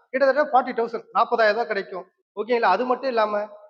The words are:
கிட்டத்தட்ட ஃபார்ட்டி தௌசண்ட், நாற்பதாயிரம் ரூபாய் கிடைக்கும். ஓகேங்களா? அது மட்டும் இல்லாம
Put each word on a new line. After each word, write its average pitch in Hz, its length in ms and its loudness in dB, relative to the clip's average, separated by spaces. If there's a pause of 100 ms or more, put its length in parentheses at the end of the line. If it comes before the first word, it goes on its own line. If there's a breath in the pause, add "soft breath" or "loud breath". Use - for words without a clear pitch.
(100)
கிட்டத்தட்ட 262 340 2
ஃபார்ட்டி 247 300 0
தௌசண்ட், 226 380 -4
நாற்பதாயிரம் 220 440 2
ரூபாய் 233 100 -2
கிடைக்கும். 196 400 -8 (300)
ஓகேங்களா? 220 380 0
அது 226 100 0
மட்டும் 247 240 -2
இல்லாம 208 400 -2 (220)